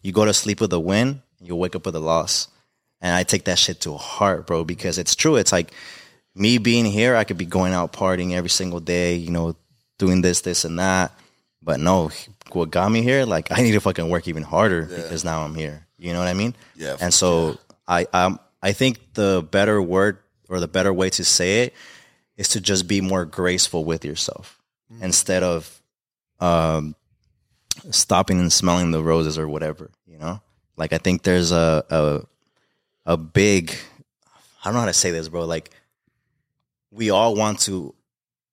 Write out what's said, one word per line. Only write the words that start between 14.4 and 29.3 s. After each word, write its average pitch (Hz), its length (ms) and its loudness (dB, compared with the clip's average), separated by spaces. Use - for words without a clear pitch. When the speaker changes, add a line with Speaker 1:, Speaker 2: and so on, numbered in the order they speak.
Speaker 1:
harder 85 480 0
Speaker 2:
Yeah. 87 80 -12
Speaker 1:
because 82 260 -8
now 80 180 -4
I'm 76 120 -8
here. 78 320 -10
You 87 140 -8
know 87 60 -4
what 90 100 0
I 90 60 -2
mean? 110 200 -2
Speaker 2:
Yeah, 78 160 -8
Speaker 1:
And 87 200 -2
Speaker 2:
for - 60 4
Speaker 1:
so 82 340 2
Speaker 2:
sure. 69 60 -12
Speaker 1:
I, 87 240 2
um, 92 260 2
I 98 100 0
think 127 420 -2
the 95 360 0
better 104 320 2
word 95 360 2
or 90 120 -4
the 85 80 -4
better 95 260 2
way 92 160 0
to 90 140 -4
say 98 400 2
it 123 100 -6
is 101 140 -6
to 107 100 -2
just 95 260 0
be 98 140 0
more 92 240 -2
graceful 90 600 -2
with 80 200 -4
yourself - 540 -10
Speaker 2:
Mm-hmm. 113 120 -14
Speaker 1:
instead 92 380 0
of, 85 400 -4
um, 80 540 0
stopping 92 500 2
and 85 120 2
smelling 87 380 2
the 80 120 0
roses 80 360 2